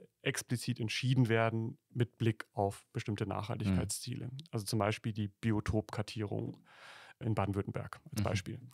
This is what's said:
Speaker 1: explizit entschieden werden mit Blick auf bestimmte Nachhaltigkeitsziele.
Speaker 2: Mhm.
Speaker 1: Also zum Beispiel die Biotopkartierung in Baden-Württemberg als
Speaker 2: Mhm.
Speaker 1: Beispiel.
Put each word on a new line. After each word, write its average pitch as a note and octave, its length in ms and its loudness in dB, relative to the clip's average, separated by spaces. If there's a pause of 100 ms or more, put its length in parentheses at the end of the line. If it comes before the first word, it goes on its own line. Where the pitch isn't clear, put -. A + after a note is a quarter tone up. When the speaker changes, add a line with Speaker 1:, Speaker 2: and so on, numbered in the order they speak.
(220)
Speaker 1:
explizit - 580 -2
entschieden B2 480 4
werden A2+ 520 2 (100)
mit - 280 -2
Blick A2+ 360 2
auf G2+ 400 0
bestimmte A2 320 -2
Nachhaltigkeitsziele. G#2 1000 -2
Speaker 2:
Mhm. C3 100 -10 (140)
Speaker 1:
Also A2 140 -2
zum A2+ 140 0
Beispiel A2 320 2
die G#2+ 160 -2
Biotopkartierung G#2+ 1300 -2 (640)
in A2 160 0
Baden-Württemberg G2+ 640 0 (100)
als A2 120 -4
Speaker 2:
Mhm. - 20 2
Speaker 1:
Beispiel. G#2 360 0 (140)